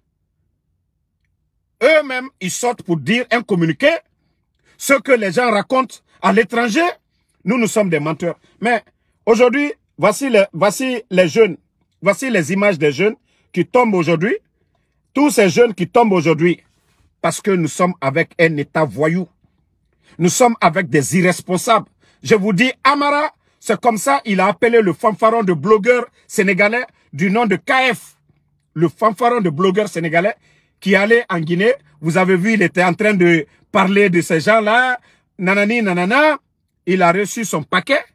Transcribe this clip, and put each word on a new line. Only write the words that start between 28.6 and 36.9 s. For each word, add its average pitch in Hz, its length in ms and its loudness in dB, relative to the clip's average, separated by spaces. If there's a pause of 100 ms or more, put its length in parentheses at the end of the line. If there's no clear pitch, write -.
Le 160 140 0
fanfaron 233 520 0
de 180 80 0
blogueur 190 400 -2
sénégalais 170 460 -2 (460)
qui 196 160 0
allait 220 340 2
en 170 100 -4
Guinée. 175 340 0 (260)
Vous 160 180 -2
avez 185 180 2
vu, 202 180 0
il 208 80 0
était 175 220 0
en 180 80 0
train 208 220 0
de 175 320 2 (240)
parler 196 400 2
de 175 100 0
ces 160 200 -2
gens-là. 226 580 2 (400)
Nanani, 202 440 0
nanana. 220 560 0 (480)
Il 185 160 0